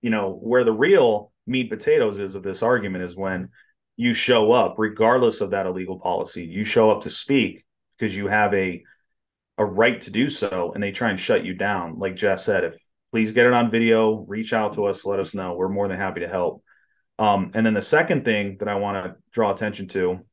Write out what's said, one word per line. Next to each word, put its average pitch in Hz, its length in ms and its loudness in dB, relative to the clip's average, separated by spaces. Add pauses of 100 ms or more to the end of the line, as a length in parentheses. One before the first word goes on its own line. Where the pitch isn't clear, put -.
you 120 80 -4
know, 104 220 0
where 117 320 0
the 113 80 4
real 120 640 4 (120)
meat 123 240 -4
and 107 100 -8
potatoes 120 400 2
is 98 160 -8
of 95 80 -10
this 95 200 -6
argument 101 400 0
is 87 140 -10
when 95 320 -6 (480)
you 120 160 0
show 113 400 4
up, 117 240 2
regardless 110 640 2
of 95 100 -4
that 98 140 -2
illegal 90 340 -6
policy, 90 460 -6
you 90 180 -6
show 110 280 6
up 101 100 2
to - 80 -10
speak - 560 -2 (320)
because 101 180 -4
you 101 120 -6
have 104 260 2
a, 92 280 0 (760)
a 107 80 2
right 110 340 2
to - 120 -16
do 123 180 2
so, 92 440 -4
and 98 80 -6
they 101 120 -4
try 117 160 -2
and 92 100 -4
shut - 240 2
you 90 100 -6
down. 90 460 -4
Like 92 160 -4
Jess 95 300 -2
said, 95 180 2
if, 82 180 -8 (300)
please 110 220 0
get 120 120 6
it 123 60 6
on 120 180 4
video, 110 500 4 (100)
reach 110 240 -6
out 107 200 0
to 104 120 -2
us, - 200 -4
let 98 140 -4
us 90 140 -6
know. 92 220 -6
We're 92 120 -2
more 101 220 -2
than 92 100 -6
happy 90 220 -4
to 85 80 -6
help. 87 340 -2 (540)
Um, 98 360 2
and 113 120 2
then 110 80 2
the 101 80 0
second 156 420 2
thing 101 360 -2
that 104 100 -4
I 101 60 -2
wanna 98 420 -4 (160)
draw 107 180 2
attention 101 380 -6
to 92 320 -2 (100)